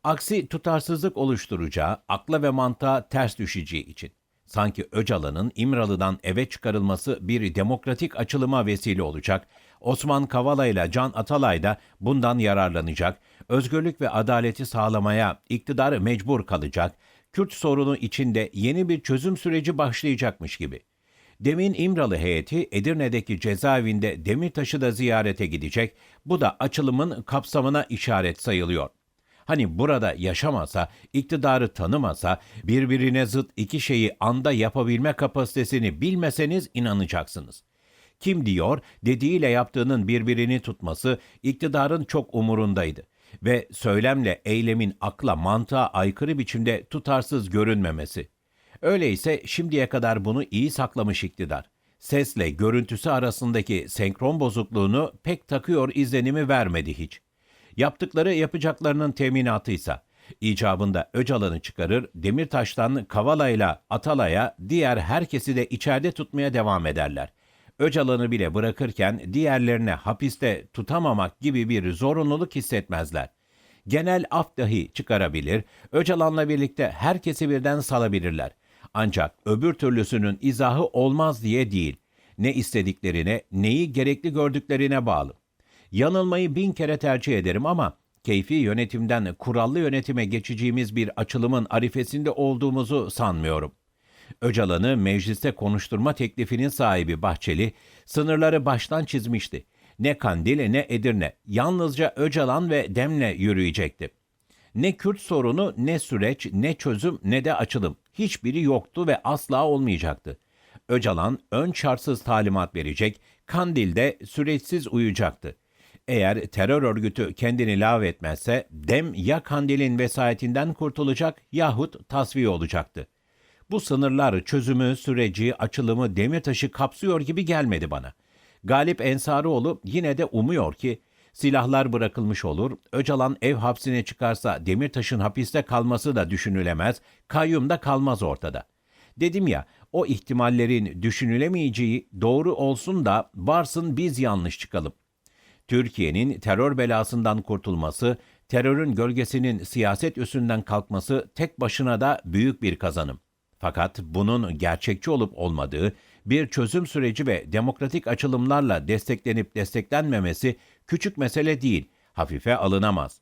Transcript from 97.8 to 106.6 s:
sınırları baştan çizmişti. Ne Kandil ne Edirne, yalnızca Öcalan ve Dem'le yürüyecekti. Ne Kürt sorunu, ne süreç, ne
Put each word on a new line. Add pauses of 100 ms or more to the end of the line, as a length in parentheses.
sınırları
baştan
çizmişti. (320)
Ne
Kandil
ne
Edirne, (100)
yalnızca
Öcalan
ve
Dem'le
yürüyecekti. (640)
Ne
Kürt
sorunu,
ne
süreç,
ne